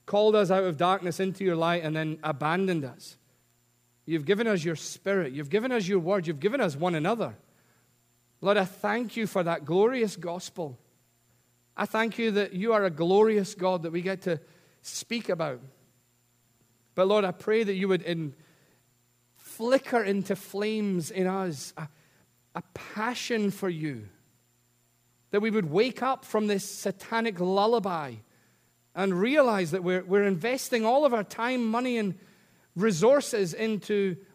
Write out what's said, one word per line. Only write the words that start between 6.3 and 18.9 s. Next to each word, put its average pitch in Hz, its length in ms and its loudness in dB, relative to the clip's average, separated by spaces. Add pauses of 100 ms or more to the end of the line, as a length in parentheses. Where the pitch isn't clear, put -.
given 208 220 0
us 170 160 0
one 175 180 0
another. 160 400 -2 (1040)
Lord, 202 160 2
I 202 100 2
thank 208 520 -4
you 220 100 0
for 190 160 0
that 165 220 -2
glorious 208 500 2
gospel. 170 600 -10 (1000)
I 202 100 -2
thank 220 320 -2
you 226 140 2
that 202 220 0
you 214 200 0
are 208 120 4
a 185 40 4
glorious 190 640 4
God 180 300 0
that 165 80 -4
we 175 100 -2
get 190 200 -4
to 170 180 -2 (420)
speak - 480 -8
about. 160 300 -2 (1400)
But 185 120 4
Lord, 202 180 4
I 180 60 0
pray 220 320 0
that 202 100 0
you 190 160 -2
would 185 140 2
in-, 165 300 -4 (1000)